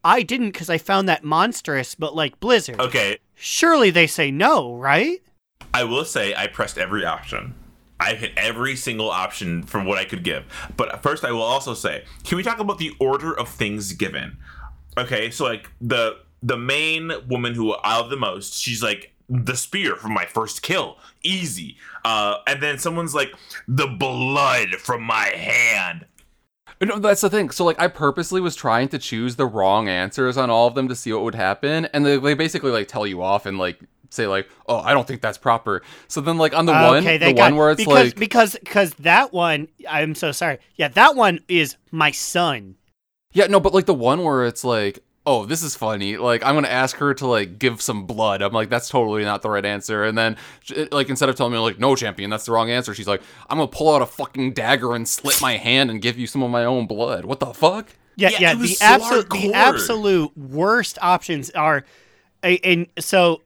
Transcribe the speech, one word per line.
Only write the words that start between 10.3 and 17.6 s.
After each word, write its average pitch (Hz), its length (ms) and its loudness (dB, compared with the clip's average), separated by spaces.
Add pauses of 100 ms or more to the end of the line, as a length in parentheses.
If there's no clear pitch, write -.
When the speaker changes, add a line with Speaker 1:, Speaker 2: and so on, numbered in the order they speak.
Speaker 2:
But - 260 -6
first, 151 220 -2
I 123 80 -2
will 113 80 -4
also 127 320 -2
say, 82 320 -8 (180)
can - 140 -4
we 185 60 -6
talk 233 160 -4
about 202 180 -4
the 160 200 -8
order 139 400 -2
of 120 120 -6
things 104 420 -6
given? 85 460 -8 (600)
Okay, 120 340 -2
so, 147 120 -6
like, 117 260 -6 (120)
the, 117 340 0 (260)
the 123 140 -2
main 156 560 -2 (160)
woman 120 280 -2
who 110 180 0